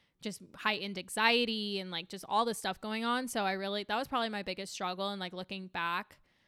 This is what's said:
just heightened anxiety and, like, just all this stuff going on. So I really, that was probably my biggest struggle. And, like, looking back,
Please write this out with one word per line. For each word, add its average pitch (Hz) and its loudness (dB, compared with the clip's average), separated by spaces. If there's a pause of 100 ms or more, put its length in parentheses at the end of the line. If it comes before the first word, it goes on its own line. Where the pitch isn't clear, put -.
(220)
just 208 -6 (160)
heightened 202 0
anxiety 214 4
and, 185 -6
like, 170 -4
just 196 -10
all 220 6
this 226 0
stuff 190 -2
going 220 -2
on. 240 0
So 220 0
I 190 2
really, 196 -2
that 208 0
was 269 0
probably 233 2
my 208 -2
biggest 190 -4
struggle. 190 -2
And, 196 -4
like, 180 -4
looking 185 -6
back, 170 -2 (300)